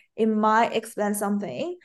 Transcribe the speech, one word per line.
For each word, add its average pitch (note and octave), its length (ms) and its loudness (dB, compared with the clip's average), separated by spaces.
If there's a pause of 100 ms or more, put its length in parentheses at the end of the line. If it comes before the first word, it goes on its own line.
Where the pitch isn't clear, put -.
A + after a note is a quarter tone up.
(160)
It A3 120 0
might G#3+ 460 4
explain G#3 400 -2
something. G3+ 720 -4